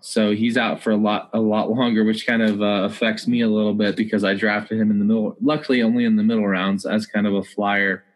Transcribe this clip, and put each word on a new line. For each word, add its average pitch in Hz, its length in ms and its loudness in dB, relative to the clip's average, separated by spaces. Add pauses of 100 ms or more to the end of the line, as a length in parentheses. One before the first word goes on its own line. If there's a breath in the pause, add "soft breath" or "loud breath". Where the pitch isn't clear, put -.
So 107 280 0
he's 113 240 0
out 117 260 -2
for 117 80 -2
a 107 60 2
lot, 104 360 0
a 113 80 -2
lot 107 300 0
longer, 113 320 2
which 110 240 0
kind 117 160 0
of, 107 200 0
uh, 101 220 0
affects 110 440 -4
me 120 140 0
a 113 60 2
little 107 260 0
bit 104 220 0
because 107 280 -2
I 110 100 2
drafted 104 460 -2
him 107 100 2
in 104 80 2
the 101 60 0
middle, 107 360 0
luckily 135 420 0
only 117 220 2
in 110 120 2
the 107 80 2
middle 110 220 2
rounds 98 400 -2
as 107 200 -2
kind 104 200 -2
of 104 80 0
a 98 100 -2
flyer. 101 600 -2 (120)